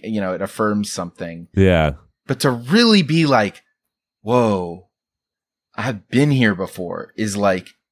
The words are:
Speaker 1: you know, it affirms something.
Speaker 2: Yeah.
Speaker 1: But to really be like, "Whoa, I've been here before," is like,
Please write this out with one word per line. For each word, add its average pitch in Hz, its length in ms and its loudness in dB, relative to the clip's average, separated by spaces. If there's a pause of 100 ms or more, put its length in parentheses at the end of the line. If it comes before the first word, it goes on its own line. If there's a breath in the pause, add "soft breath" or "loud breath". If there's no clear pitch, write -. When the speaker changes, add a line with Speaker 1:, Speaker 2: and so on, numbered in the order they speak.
Speaker 1:
you 107 180 -4
know, 92 120 -4
it 87 80 -6
affirms 104 500 -2
something. 85 600 -10
Speaker 2:
Yeah. 87 380 4 (340)
Speaker 1:
But 127 160 -4
to 143 100 0
really 190 520 4
be 156 240 2
like, 110 340 0 (600)
"Whoa, 101 680 -2 (840)
I've 110 340 -8
been 143 220 2
here 117 240 2
before," 87 600 -8
is 104 220 -4
like, 95 320 0 (220)